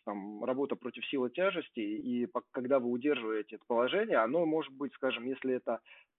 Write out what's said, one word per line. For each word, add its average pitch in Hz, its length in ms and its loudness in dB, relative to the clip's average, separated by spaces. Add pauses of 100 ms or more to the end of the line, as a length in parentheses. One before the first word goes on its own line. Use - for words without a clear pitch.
там, 104 400 -6
работа 131 320 0
против 120 300 -8
силы 123 240 0
тяжести, 175 500 0
и 117 460 -2
по-, 123 160 -4 (100)
когда 127 280 2
вы 120 100 0
удерживаете 120 640 0
это - 120 -20
положение, 151 500 2
оно 139 280 4
может 156 260 0
быть, 135 220 -6
скажем, 120 300 -2
если 131 300 -2
это 120 260 -2 (380)